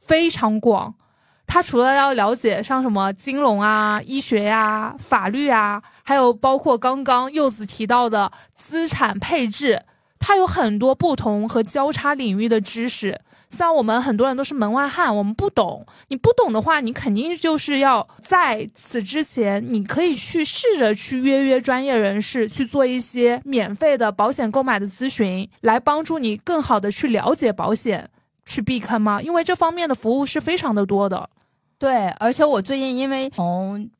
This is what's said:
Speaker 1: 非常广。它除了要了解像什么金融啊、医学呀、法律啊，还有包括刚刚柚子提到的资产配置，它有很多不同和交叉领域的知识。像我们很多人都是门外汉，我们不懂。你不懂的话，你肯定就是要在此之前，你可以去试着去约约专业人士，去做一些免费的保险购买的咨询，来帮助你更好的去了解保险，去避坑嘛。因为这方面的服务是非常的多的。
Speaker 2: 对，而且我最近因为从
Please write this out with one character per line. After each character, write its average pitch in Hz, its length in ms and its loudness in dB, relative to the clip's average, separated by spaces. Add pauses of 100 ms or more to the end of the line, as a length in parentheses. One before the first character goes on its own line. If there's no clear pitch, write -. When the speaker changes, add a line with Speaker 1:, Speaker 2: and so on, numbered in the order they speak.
Speaker 1:
非 320 280 4
常 214 300 0
广。 220 340 0 (520)
它 349 160 2
除 254 160 -2
了 254 160 4
要 277 180 4
了 226 220 2
解 214 280 0
像 262 200 0
什 254 80 0
么 196 220 0
金 262 240 -6
融 247 240 2
啊、 214 440 2
医 269 160 -6
学 208 240 0
呀、 214 540 0
法 196 300 0
律 277 200 -2
啊， 208 340 2 (200)
还 277 120 0
有 254 180 6
包 262 240 2
括 269 220 2
刚 262 240 -2
刚 254 300 0
柚 302 160 2
子 208 180 -6
提 220 200 -8
到 240 220 2
的 208 220 0 (240)
资 330 320 -4
产 214 320 -2
配 277 300 -2
置， 220 340 -2 (360)
它 - 180 2
有 370 100 4
很 220 320 0
多 254 160 2
不 320 220 0
同 208 320 -2
和 226 140 0
交 277 280 -2
叉 285 240 -2
领 226 240 -2
域 220 100 0
的 226 120 2
知 226 280 -6
识。 202 320 -6 (300)
像 339 240 0
我 285 80 4
们 220 180 0
很 254 160 0
多 233 100 2
人 269 80 0
都 262 80 -2
是 277 120 -6
门 214 180 0
外 277 160 0
汉， 269 260 0
我 208 80 0
们 202 120 -2
不 392 160 -2
懂。 - 340 -2 (240)
你 277 80 -6
不 453 160 4
懂 466 180 4
的 220 120 0
话， 311 180 2
你 233 100 -4
肯 247 240 -2
定 311 220 -2
就 320 220 0
是 277 220 -2
要 262 280 2 (140)
在 277 520 0
此 - 280 -6
之 269 200 -2
前， 208 460 -2
你 220 160 -2
可 262 180 -2
以 339 140 2
去 311 260 -2
试 - 220 -4 (140)
着 220 160 4
去 254 240 -6
约 269 260 2
约 262 160 2
专 254 240 0
业 277 100 0
人 208 280 0
士， 220 260 -2
去 262 160 -4
做 269 220 2
一 254 120 -2
些 240 460 0
免 226 300 -2
费 294 240 2
的 220 120 2
保 208 220 0
险 226 180 -2
购 262 120 2
买 254 160 0
的 202 80 -4
咨 208 200 -6
询， 196 400 -2 (140)
来 220 180 4
帮 294 240 0
助 320 160 -4
你 226 200 -2
更 320 240 0
好 226 180 2
的 202 100 -2
去 277 180 -2
了 233 260 0
解 220 180 0
保 190 220 -2
险， 220 340 -4 (380)
去 - 160 -4
避 247 180 -2
坑 220 180 -2
嘛。 208 220 0
因 330 140 -4
为 330 100 2
这 359 100 0
方 339 200 0
面 349 120 -2
的 277 80 -2
服 233 240 0
务 277 60 0
是 - 160 -4
非 311 160 -2
常 247 180 -2
的 202 120 0
多 202 200 0
的。 185 220 -6 (500)
Speaker 2:
对， 254 280 2 (140)
而 233 120 2
且 302 120 2
我 196 180 2
最 269 160 -4
近 262 180 -4
因 269 140 -2
为 269 200 -4
从 190 680 -4